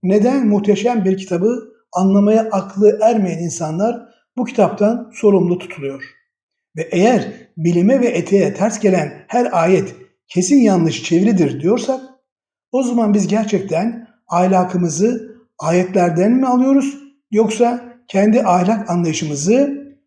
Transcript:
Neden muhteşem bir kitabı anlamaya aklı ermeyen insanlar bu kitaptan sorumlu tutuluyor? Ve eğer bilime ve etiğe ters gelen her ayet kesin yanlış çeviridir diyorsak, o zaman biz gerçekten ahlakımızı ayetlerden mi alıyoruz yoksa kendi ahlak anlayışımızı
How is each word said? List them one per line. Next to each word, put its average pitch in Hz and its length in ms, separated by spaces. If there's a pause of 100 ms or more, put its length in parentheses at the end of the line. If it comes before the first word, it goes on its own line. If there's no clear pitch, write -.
Neden 220 440
muhteşem 208 580
bir 190 120
kitabı 190 560 (200)
anlamaya 202 500
aklı 202 600
ermeyen 208 360
insanlar 170 760 (220)
bu 247 80
kitaptan 214 720
sorumlu 175 440
tutuluyor? 139 440 (720)
Ve 160 160
eğer 202 400 (240)
bilime 175 440
ve 240 60
etiğe 175 480
ters 214 260
gelen 170 480
her 240 340
ayet 185 320 (340)
kesin 226 300
yanlış 180 440
çeviridir 170 580
diyorsak, 233 400 (720)
o 254 100
zaman 233 320
biz 190 140
gerçekten 208 800 (200)
ahlakımızı 180 1080 (220)
ayetlerden 180 720
mi 262 140
alıyoruz 262 520 (320)
yoksa 220 680 (120)
kendi 208 340
ahlak 196 480
anlayışımızı 170 960 (200)